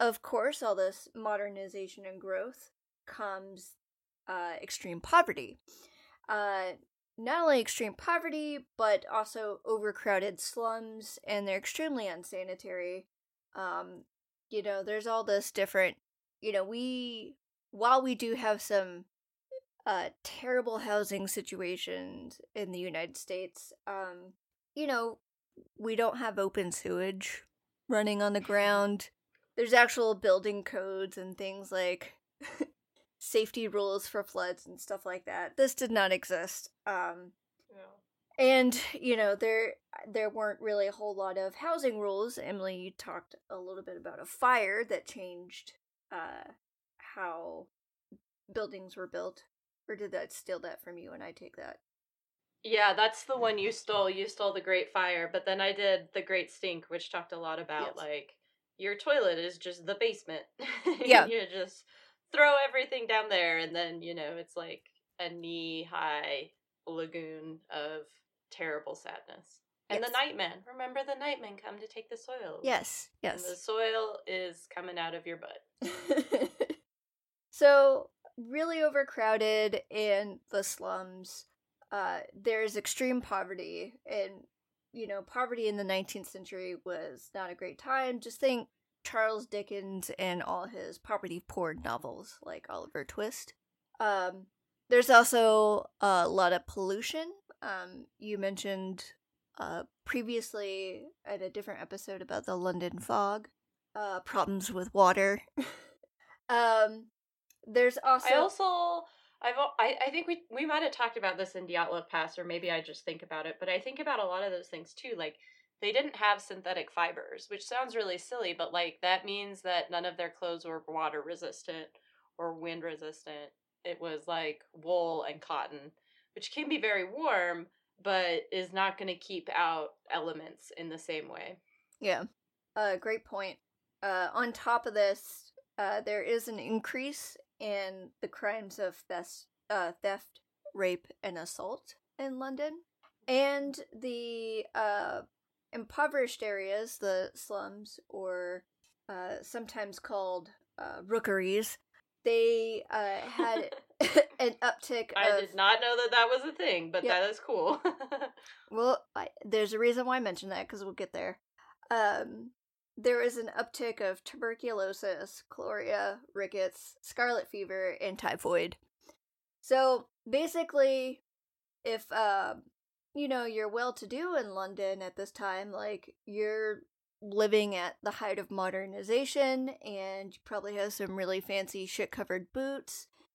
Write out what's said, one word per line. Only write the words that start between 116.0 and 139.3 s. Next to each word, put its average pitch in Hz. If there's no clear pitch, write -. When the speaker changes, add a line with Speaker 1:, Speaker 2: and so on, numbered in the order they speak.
Speaker 2:
have 208
synthetic 185
fibers, -
which 202
sounds 247
really 196
silly, 190
but, 170
like, 175
that 185
means 202
that 180
none 175
of 170
their 170
clothes 170
were 160
water 156
resistant 165
or 165
wind 165
resistant. 156
It 175
was, 160
like, 156
wool 165
and 151
cotton, 147
which -
can 302
be 302
very 202
warm, 185
but 180
is 185
not 190
gonna 190
keep 180
out 165
elements 156
in 165
the 160
same 156
way. 165
Speaker 1:
Yeah. 180
Uh, 208
great 220
point. 196
Uh, 185
on 240
top 233
of 214
this, 202
uh, 202
there 208
is 233
an 220
increase 226
in 190
the -
crimes 208
of 185
theft, -